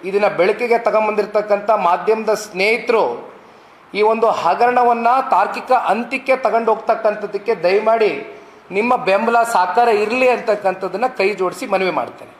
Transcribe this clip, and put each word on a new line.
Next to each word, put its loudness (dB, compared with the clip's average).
ಇದನ್ನ 0
ಬೆಳಕಿಗೆ 2
ತಗೊಂಬಂದಿರ್ತಕ್ಕಂಥ 0
ಮಾಧ್ಯಮದ 0
ಸ್ನೇಹಿತರು -2
ಈ 0
ಒಂದು 2
ಹಗರಣವನ್ನ 2
ತಾರ್ಕಿಕ 0
ಅಂತ್ಯಕ್ಕೆ 0
ತಗೊಂಡು 0
ಹೋಗ್ತಕ್ಕಂಥದ್ದಕ್ಕೆ -2
ದಯಮಾಡಿ 0
ನಿಮ್ಮ 0
ಬೆಂಬಲ 2
ಸಹಕಾರ 2
ಇರಲಿ 2
ಅಂತಕ್ಕಂಥದ್ದನ್ನ -2
ಕೈ 0
ಜೋಡಿಸಿ -4
ಮನವಿ 0
ಮಾಡ್ತೇನೆ. -8